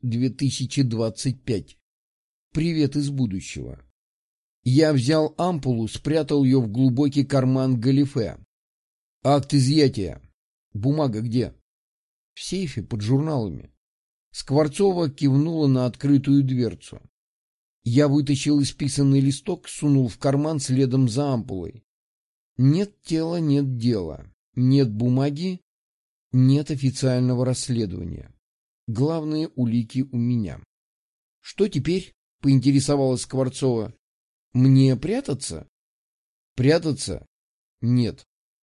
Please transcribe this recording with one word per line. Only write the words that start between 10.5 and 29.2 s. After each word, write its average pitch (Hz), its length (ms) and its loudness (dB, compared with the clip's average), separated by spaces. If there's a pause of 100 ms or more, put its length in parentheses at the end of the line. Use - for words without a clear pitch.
Бумага 127 460 -2
где?» 117 340 -4 (800)
«В - 80 -18
сейфе 170 400 -6
под 107 180 -8
журналами». 120 680 -2 (640)
Скворцова 160 760 0
кивнула 143 600 0
на 127 180 2
открытую 139 560 2
дверцу. 123 580 -4 (880)
Я 143 200 4
вытащил 143 520 2
исписанный 139 600 0
листок, 139 480 -2
сунул 135 400 2
в 98 100 -10
карман 147 400 0
следом 131 500 2
за 139 240 -2
ампулой. 98 520 -8 (720)
Нет 156 460 2
тела — 165 360 -4
нет 143 380 0
дела. 101 500 -4 (300)
Нет 131 340 4
бумаги — 139 720 -2 (720)
нет 135 400 4
официального 127 720 0
расследования. 104 920 -6 (540)
Главные 156 640 -2